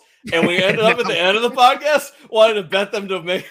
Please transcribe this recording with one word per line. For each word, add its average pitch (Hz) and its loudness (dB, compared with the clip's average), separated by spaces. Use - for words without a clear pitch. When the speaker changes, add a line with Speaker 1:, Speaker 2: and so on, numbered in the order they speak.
Speaker 1:
and 165 2
we 175 -2
Speaker 2:
<laughs> 185 0
Speaker 1:
ended 214 0
up 226 2
at 233 -2
the 208 -4
Speaker 2:
No. 170 -4
Speaker 1:
end 190 2
of 226 -2
the 240 0
podcast 277 2
wanting 220 4
to 202 -4
bet 190 -4
them 202 -6
to 185 -6
make 180 -6